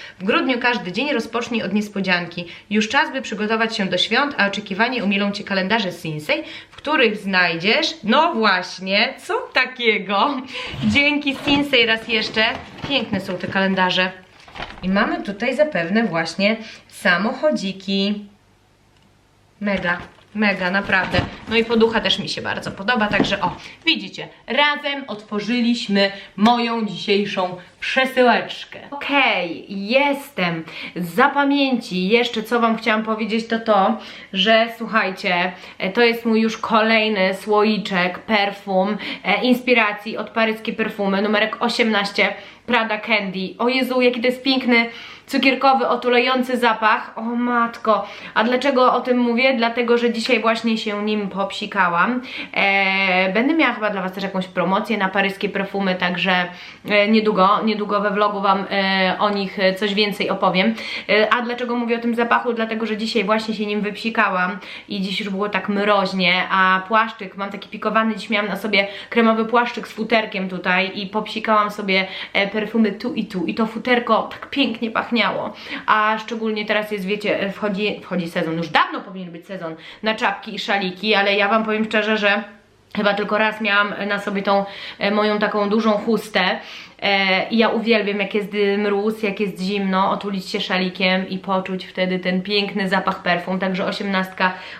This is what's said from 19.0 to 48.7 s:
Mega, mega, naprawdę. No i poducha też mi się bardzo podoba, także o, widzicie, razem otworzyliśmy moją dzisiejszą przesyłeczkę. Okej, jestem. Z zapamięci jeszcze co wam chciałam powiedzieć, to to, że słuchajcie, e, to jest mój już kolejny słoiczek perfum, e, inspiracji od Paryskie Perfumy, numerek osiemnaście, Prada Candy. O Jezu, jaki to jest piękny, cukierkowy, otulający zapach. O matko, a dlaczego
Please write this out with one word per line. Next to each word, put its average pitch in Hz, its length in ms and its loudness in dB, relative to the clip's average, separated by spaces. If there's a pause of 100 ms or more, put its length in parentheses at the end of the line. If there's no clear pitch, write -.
Mega, 185 360 -2 (380)
mega, 190 360 0
naprawdę. 185 500 0 (280)
No 220 60 0
i 233 100 4
poducha 226 340 4
też 202 200 0
mi 160 100 -4
się - 120 -6
bardzo 113 300 -4
podoba, 214 360 0
także 196 340 0
o, - 140 -2 (300)
widzicie, 190 420 -2 (200)
razem 285 600 0
otworzyliśmy 208 1040 0 (240)
moją 233 500 2
dzisiejszą 190 680 -2 (240)
przesyłeczkę. 247 1000 0 (120)
Okej, 240 760 0
jestem. 202 960 -2 (320)
Z 170 200 -6
zapamięci 269 920 2
jeszcze 233 360 0
co 240 160 0
wam 226 180 2
chciałam 220 260 0
powiedzieć, 220 440 -2
to 226 120 -2
to, 214 380 2 (360)
że 220 340 4 (100)
słuchajcie, 185 720 -2 (260)
e, 190 120 -4
to 208 120 2
jest 233 240 2
mój 220 160 4
już 220 160 0
kolejny 214 760 2
słoiczek 196 840 2
perfum, 202 800 0 (260)
e, 196 200 0
inspiracji 233 760 2
od 214 120 -8
Paryskie 220 440 -2
Perfumy, 202 480 0
numerek 208 380 2
osiemnaście, 214 720 0 (320)
Prada 226 320 0
Candy. 196 600 -2
O 240 120 2
Jezu, 254 320 2
jaki 247 200 4
to 254 60 2
jest 247 160 0
piękny, 247 420 4 (420)
cukierkowy, 262 600 4
otulający 247 720 2
zapach. 226 580 2
O 226 60 -8
matko, 233 840 0 (260)
a - 100 2
dlaczego 254 500 4